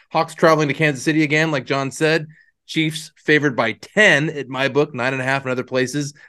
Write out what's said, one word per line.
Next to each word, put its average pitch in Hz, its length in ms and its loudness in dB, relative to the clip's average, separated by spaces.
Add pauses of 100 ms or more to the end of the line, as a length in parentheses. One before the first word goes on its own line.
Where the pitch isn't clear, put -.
(100)
Hawks 160 240 -2
traveling 156 340 4
to 135 60 -2
Kansas 147 300 -2
City 156 180 2
again, 156 280 0
like 143 160 -4
John 135 240 -2
said. 156 360 0 (400)
Chiefs 156 500 -4
favored 147 380 2
by 113 180 0
ten 160 580 2
at 143 180 -8
my 135 200 -2
book, 147 260 0
nine 127 180 -2
and 131 100 -6
a - 20 -6
half 135 200 -2
in 131 60 -4
other 127 140 -4
places. 131 500 -4 (140)